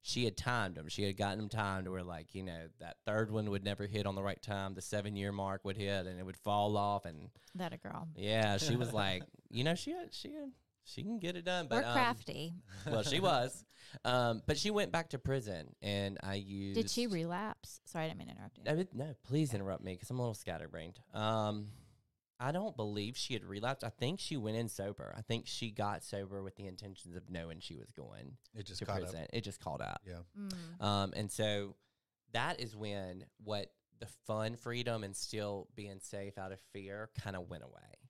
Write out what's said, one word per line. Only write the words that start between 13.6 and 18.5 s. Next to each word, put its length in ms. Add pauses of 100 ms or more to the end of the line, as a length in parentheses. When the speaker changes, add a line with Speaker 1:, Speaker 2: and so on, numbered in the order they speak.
Speaker 1:
Um, 400
but 140
she 140
went 180
back 200
to 100
prison, 520 (100)
and 420
I 100
used 400
Speaker 2:
Did 160
she 160
relapse? 800
Sorry, 220
I 20
didn't 100
mean 100
to 60
interrupt 240